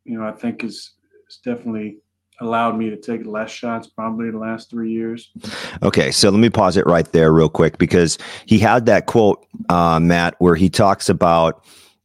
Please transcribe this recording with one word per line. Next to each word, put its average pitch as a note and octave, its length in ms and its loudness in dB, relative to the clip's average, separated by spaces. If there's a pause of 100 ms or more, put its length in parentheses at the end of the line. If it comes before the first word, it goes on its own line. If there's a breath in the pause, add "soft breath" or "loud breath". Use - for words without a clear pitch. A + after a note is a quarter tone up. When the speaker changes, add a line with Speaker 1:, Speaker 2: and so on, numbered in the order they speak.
Speaker 1:
you A#2 160 -10
know, A2 80 -8
I G#2+ 60 -10
think A#2 320 -10
is, - 300 -16 (340)
is - 80 -20
definitely A2 640 -10 (400)
allowed A#2 360 -4
me A2 140 -4
to G#2 80 -10
take A2+ 260 -10
less A2 280 -10
shots A2+ 360 -10
probably A2+ 440 -8
the A2 60 -10
last A2+ 340 -10
three A2+ 200 -8
years. A2+ 380 -8 (540 loud breath)
Speaker 2:
Okay, C#2+ 260 2
so G2+ 220 2
let G2+ 80 2
me A#2 100 4
pause F#2 260 2
it G2 120 0
right E2+ 240 2
there D#2+ 200 4
real D#2+ 180 4
quick, - 280 0
because E2+ 400 2 (300 loud breath)
he A2 100 4
had A2+ 300 2
that G2 180 2
quote, G#2+ 400 2 (240)
uh, E2+ 300 2
Matt, E2+ 400 2
where F2 160 4
he F2+ 120 2
talks G2 400 0
about, E2+ 560 2 (420 soft breath)